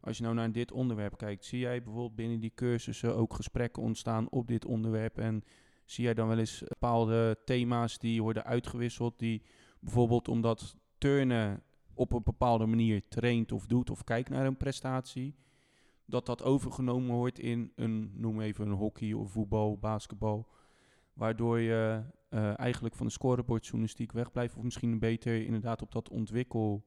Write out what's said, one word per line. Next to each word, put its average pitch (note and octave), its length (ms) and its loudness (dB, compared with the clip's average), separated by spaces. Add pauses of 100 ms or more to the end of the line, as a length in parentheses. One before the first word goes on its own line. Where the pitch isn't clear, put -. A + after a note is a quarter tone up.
als A2 160 -6
je A#2 60 -6
nou A2+ 120 0
naar A2+ 180 0
dit A#2 200 -4
onderwerp A2 440 -2
kijkt, G2+ 280 -8
zie B2 140 -6
jij B2 240 -4
bijvoorbeeld A2+ 340 -8
binnen A2+ 240 -2
die A2+ 140 -4
cursussen A#2+ 600 0
ook A2+ 180 2
gesprekken - 480 -4
ontstaan A2+ 480 -2
op A#2+ 180 -2
dit A#2 160 -2
onderwerp? A2+ 540 -2
En... A2 240 -2 (420)
Zie - 200 -4
jij A#2 100 2
dan A2+ 140 2
wel A2+ 100 4
eens - 300 -2
bepaalde A2+ 760 4
thema's A#2+ 540 2
die A2+ 240 2
worden A2 220 0
uitgewisseld, A#2+ 760 -2
die A2+ 240 -2 (380)
bijvoorbeeld A#2 480 4
omdat A#2 480 0 (220)
turnen B2 640 4 (320)
op B2+ 180 0
een A#2+ 120 2
bepaalde A2+ 420 4
manier A2+ 420 4
traint A#2 440 2
of G2 140 -4
doet B2 240 2
of - 140 -6
kijkt A#2+ 260 -2
naar C3+ 160 0
een C3+ 100 0
prestatie, C3 800 -4 (720)
dat B2 220 -2
dat B2 160 -4
overgenomen B2+ 720 2
wordt B2 220 0
in A#2+ 380 -4
een, A2 380 -2
noem A2 260 -2
even G#2+ 260 -2
een G2+ 100 0
hockey G#2+ 360 -2
of G#2+ 180 -4
voetbal, G#2+ 480 0
basketbal, G#2+ 720 -4 (640)
waardoor A#2 460 0
je, A2+ 440 2 (260)
eh, G#2+ 300 0
eigenlijk A#2+ 360 -2
van A#2+ 120 -4
de A2+ 60 -2
scorebordjournalistiek A#2 1000 -2
wegblijft A#2+ 440 -4
of A2 60 -10
misschien A#2 360 0
beter A2+ 460 0
inderdaad A2+ 380 -2
op G#2+ 100 -10
dat - 160 -4
ontwikkel-, A2 800 -2